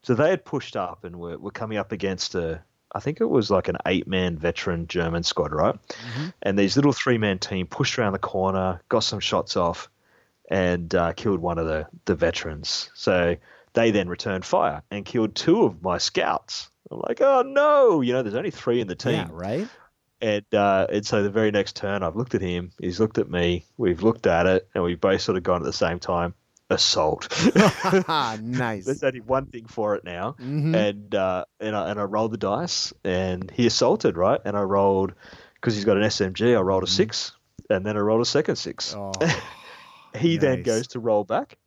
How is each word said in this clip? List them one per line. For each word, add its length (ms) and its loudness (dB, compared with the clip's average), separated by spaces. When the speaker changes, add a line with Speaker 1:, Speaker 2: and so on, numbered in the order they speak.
Speaker 1:
so 120 2
they 140 4
had 160 0
pushed 320 -8
up 260 -6
and 140 -12
were, 200 -8
were 140 -10
coming 260 -6
up 140 -4
against 440 -4
a, 260 -2
I 80 -4
think 180 -6
it 60 2
was, 260 2
like, 160 2
an 100 -2
eight-man 500 0
veteran 500 -2
German 360 -2
squad, 280 -2
right? 240 0
Speaker 2:
Mm-hmm. 520 -10
Speaker 1:
And 140 0
these 200 2
little 160 4
three-man 460 2
team 280 -4
pushed 320 -2
around 140 2
the 60 -4
corner, 680 0
got 160 2
some 160 -2
shots 380 -2
off, 320 -2
and, 460 0
uh, 180 2
killed 260 -2
one 180 -2
of 100 -2
the, 200 -4
the 100 2
veterans. 800 -4
So 420 2
they 180 4
then 160 2
returned 380 -6
fire 440 0
and 140 -8
killed 320 -2
two 300 4
of 180 -2
my 140 -2
scouts. 720 -4
I'm 100 -12
like, 200 -4
"Oh, 220 4
no!" 580 4
You 140 2
know, 100 2
there's 100 -4
only 160 -4
three 300 0
in 80 -2
the 80 -6
team. 180 -2
Speaker 2:
Yeah, 160 -2
right? 380 -6
Speaker 1:
And, 320 0
uh, 360 4
and 160 -2
so 160 0
the 80 2
very 220 2
next 240 0
turn, 260 -4
I've 140 -2
looked 180 -4
at 80 2
him, 380 -4
he's 220 -6
looked 160 2
at 120 0
me, 360 0
we've 260 0
looked 220 2
at 220 4
it, 260 2
and 120 0
we've 160 -2
both 180 4
sort 180 0
of 60 -4
gone 180 0
at 40 -6
the 80 -4
same 260 -2
time, 340 -2
"Assault." 580 0
<laughs> 0 -
Speaker 2:
<laughs> 540 4
Nice. 440 -4
Speaker 1:
There's 180 -2
only 160 0
one 280 -2
thing 180 -16
for 300 -2
it 100 -8
now. 340 -6
Speaker 2:
Mm-hmm. 340 -2
Speaker 1:
And, 400 0
uh, 300 0
and 160 -4
I, 160 -2
and 80 -4
I 40 -2
rolled 280 0
the 60 -6
dice, 560 -2
and 480 -2
he 160 2
assaulted, 500 2
right? 280 2
And 100 -4
I 60 0
rolled, 520 2
'cause 140 0
he's 100 -2
got 120 4
an 60 2
S 180 0
M 120 0
G, 220 4
I 60 4
rolled 220 2
a 20 -4
Speaker 2:
Mm-hmm. 100 0
Speaker 1:
six, 380 -2
and 160 0
then 120 -2
I 20 -2
rolled 220 4
a 40 2
second 300 0
six. 400 -8
Speaker 2:
Oh, 240 -10
Speaker 1:
<laughs> 960 -6
He 200 2
then 220 2
Speaker 2:
nice. 60 -8
Speaker 1:
goes 240 0
to 100 -8
roll 260 2
back 420 -4